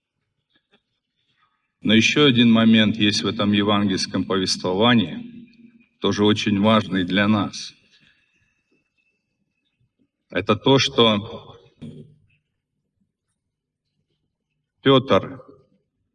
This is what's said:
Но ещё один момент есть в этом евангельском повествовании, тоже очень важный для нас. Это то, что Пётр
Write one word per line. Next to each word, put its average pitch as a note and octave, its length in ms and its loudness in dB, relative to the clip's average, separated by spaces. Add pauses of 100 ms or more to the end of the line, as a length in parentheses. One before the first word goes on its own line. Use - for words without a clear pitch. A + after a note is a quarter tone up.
(1800)
Но G2+ 100 0
ещё A2+ 320 4
один A#2+ 260 4
момент A2+ 460 4
есть G#2 260 -2
в G#2 40 -6
этом G2+ 260 -2
евангельском G2+ 720 -2
повествовании, F#2+ 1200 -2 (540)
тоже G2+ 240 -2
очень G#2 340 0
важный G2 460 0
для G2 240 -2
нас. G2 460 -4 (2500)
Это G2+ 260 -4
то, C3+ 220 2
что - 760 -2 (3250)
Пётр B2+ 600 2 (720)